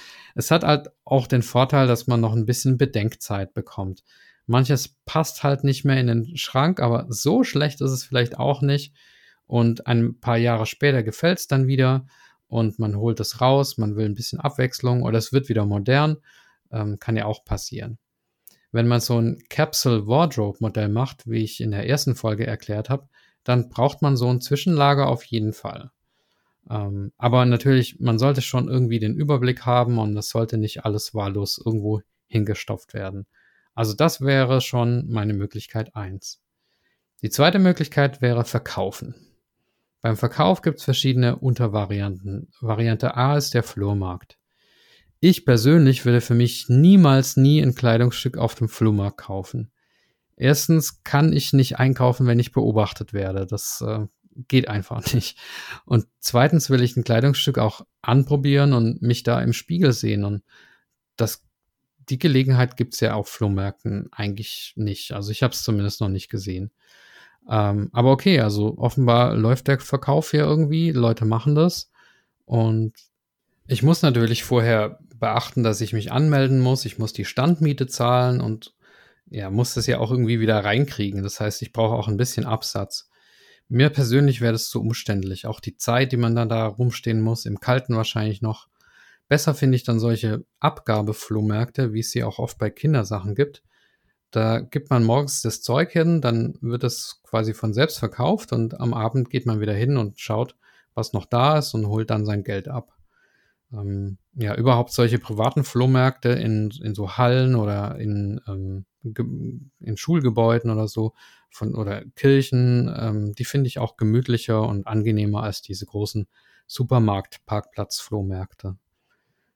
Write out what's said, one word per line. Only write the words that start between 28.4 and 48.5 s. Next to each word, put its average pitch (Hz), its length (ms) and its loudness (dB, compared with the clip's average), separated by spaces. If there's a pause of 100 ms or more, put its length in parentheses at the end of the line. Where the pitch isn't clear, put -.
schon 127 260 -2
irgendwie 123 300 0
den 107 180 -2
Überblick 135 460 0
haben 123 360 2
und 104 180 -2
es 104 120 -6
sollte 113 300 -2
nicht 107 260 -4
alles 104 300 -4
wahllos 101 500 -4
irgendwo 107 380 -2 (240)
hingestopft - 680 -4
werden. 98 320 -10 (480)
Also 110 200 -2
das 151 260 0
wäre 135 400 2
schon 120 480 -2
meine 107 260 -2
Möglichkeit 104 640 -8
eins. 95 460 -12 (800)
Die 107 80 -4
zweite 175 280 2
Möglichkeit 151 640 2
wäre 120 240 0
verkaufen. - 720 -6 (840)
Beim 113 160 -2
Verkauf 160 460 0
gibt's - 220 -4
verschiedene 127 520 2
Untervarianten. 101 1120 -4 (120)
Variante 113 560 -2
A 135 200 2
ist - 180 -2
der 120 80 2
Flohmarkt. 98 760 -6 (840)
Ich 180 240 6
persönlich 135 600 6
würde 120 160 6
für 120 140 0
mich 120 340 2
niemals 139 680 8
nie 143 240 6
ein 131 140 2
Kleidungsstück 120 640 2
auf - 180 -2